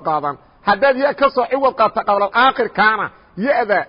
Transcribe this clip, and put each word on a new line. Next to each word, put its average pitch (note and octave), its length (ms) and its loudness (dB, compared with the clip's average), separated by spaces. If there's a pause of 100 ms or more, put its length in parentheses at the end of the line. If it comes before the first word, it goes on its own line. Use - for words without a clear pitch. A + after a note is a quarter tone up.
qaadan. D3 300 -2 (300)
Haddaad B3 320 2
ya C#4 160 0
ka C#4 160 2
soo A#3+ 160 -2
ciwad C4+ 300 0
qaadata A3+ 280 0
qabla G3+ 300 0
aakhirkaana, A3 720 0 (320)
ya-da G#3 520 0